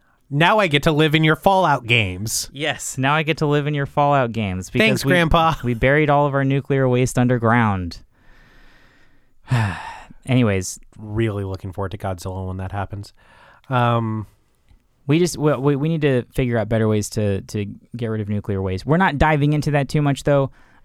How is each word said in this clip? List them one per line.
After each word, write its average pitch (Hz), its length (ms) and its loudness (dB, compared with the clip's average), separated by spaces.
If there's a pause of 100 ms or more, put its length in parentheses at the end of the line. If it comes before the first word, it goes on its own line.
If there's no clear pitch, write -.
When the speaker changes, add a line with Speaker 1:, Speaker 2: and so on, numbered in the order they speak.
(320)
Speaker 1:
Now 170 280 4
I 202 80 2
get 143 160 2
to 165 80 2
live 151 240 2
in 160 80 4
your 156 120 4
Fallout 170 520 2
games. 107 680 -2
Speaker 2:
Yes, 139 460 -8
now 135 160 0
I 156 80 0
get 151 140 -2
to 156 100 -2
live 147 180 0
in 151 80 -4
your 143 140 -4
Fallout 143 440 0
games 95 380 -4
because - 180 2
Speaker 1:
Thanks, 202 160 0
Speaker 2:
we, 135 100 0
Speaker 1:
Grandpa. 165 500 4
Speaker 2:
we 123 100 0
buried 143 380 2
all 143 160 4
of 139 80 -2
our 139 100 0
nuclear 135 420 0
waste 123 300 2
underground. 113 840 2 (1500)
<sighs> - 0 - (760)
Anyways. 110 540 0 (180)
Speaker 1:
Really 107 460 -4
looking 95 280 -8
forward 98 200 -6
to 101 60 -12
Godzilla 95 500 -8
when 92 100 -8
that 95 140 -8
happens. 101 420 -10 (560)
Um, 117 580 0 (800)
Speaker 2:
We 143 120 4
just, 175 180 0
we, 147 180 2
we, 139 200 2
we 143 140 -2
need 165 120 -2
to 135 220 2 (100)
figure 123 240 0
out 107 120 -2
better 110 180 2
ways 107 240 0
to, 101 300 -2
to 104 240 -6 (300)
get 117 120 -6
rid 110 140 -4
of 101 80 -6
nuclear 101 320 -4
waste. 92 240 -4
We're 147 120 2
not 180 200 0
diving 151 360 2
into 151 180 -2
that 143 180 0
too 151 120 0
much, 139 220 0
though. 139 280 2 (340)